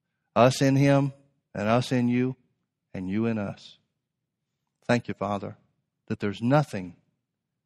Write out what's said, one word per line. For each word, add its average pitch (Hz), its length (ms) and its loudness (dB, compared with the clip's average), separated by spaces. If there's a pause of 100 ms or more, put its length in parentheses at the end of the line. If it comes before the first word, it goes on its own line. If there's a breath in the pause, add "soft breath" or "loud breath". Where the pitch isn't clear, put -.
(340)
Us 123 260 4
in 135 140 4
him, 139 380 2 (420)
and 101 140 -2
us 123 240 0
in 123 160 0
you, 123 260 0 (580)
and 92 160 -10
you 110 180 -2
in 113 120 -2
us. - 400 -10 (1080)
Thank 120 180 0
you, 101 80 -8
Father, 101 420 -6 (520)
that 110 100 -6
there's 101 240 -6
nothing 117 540 -2 (680)